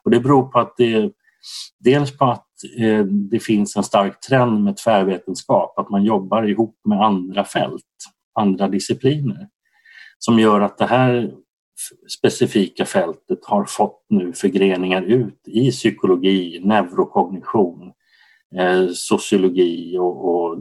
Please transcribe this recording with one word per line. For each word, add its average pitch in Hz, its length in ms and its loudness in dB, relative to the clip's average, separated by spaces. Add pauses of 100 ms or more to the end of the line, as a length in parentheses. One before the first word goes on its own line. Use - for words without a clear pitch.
och 107 60 0
det 120 100 6
beror 131 280 4
på - 100 0
att 110 180 -2
det, 110 360 2 (640)
dels 135 400 2
på 143 60 4
att, 120 240 -2 (300)
eh, 107 260 2
det 101 360 -2
finns 104 360 0
en 98 80 0
stark 98 360 0
trend 120 440 2
med 98 120 0
tvärvetenskap, 95 1040 -2
att 101 120 -8
man 101 140 0
jobbar 104 380 0
ihop 107 420 -2
med 104 200 2
andra 95 400 -2
fält, - 400 -6 (500)
andra 98 340 0
discipliner, 135 800 -4 (720)
som 117 200 2
gör 107 220 4
att 101 180 -2
det - 80 0
här 123 380 2
f-, - 920 -16
specifika - 680 0
fältet - 580 -4
har - 200 -2
fått - 440 -4
nu 90 240 0
förgreningar 92 720 0
ut 107 440 -2
i 123 240 0
psykologi, 92 960 0
neurokognition, 95 1300 -2 (640)
eh, 92 380 0
sociologi 90 1040 0
och, 90 360 -2
och 85 260 -4